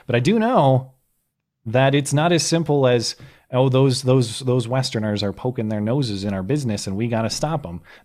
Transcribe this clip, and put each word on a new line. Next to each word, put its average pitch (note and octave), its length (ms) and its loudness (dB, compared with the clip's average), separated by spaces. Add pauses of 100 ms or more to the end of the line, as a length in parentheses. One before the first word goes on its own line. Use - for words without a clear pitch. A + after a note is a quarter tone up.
But A#2+ 100 0
I B2 40 2
do F#3 180 2
know D#3+ 560 2 (720)
that C3 280 2
it's C#3+ 200 0
not D#3+ 180 2
as E3 120 2
simple D3 440 2
as, A#2+ 260 0 (380)
"Oh, B2+ 160 4
those, C3 340 2
those, B2+ 380 2
those B2+ 260 0
Westerners A2 560 -2
are G2+ 100 -2
poking B2 360 -4
their G#2+ 120 -2
noses G#2+ 440 -2
in G2+ 100 -4
our F#2+ 80 -4
business A2+ 460 -4
and F#2+ 80 -6
we A2+ 100 -2
gotta A2+ 240 -2
stop D3+ 340 -4
'em." F2 160 -12 (240)